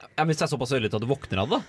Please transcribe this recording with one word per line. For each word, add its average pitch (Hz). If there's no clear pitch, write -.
Ja, 156
men 160
hvis 151
det 165
er -
såpass 127
høylytt 110
at 104
du 117
våkner 127
av 120
det. 247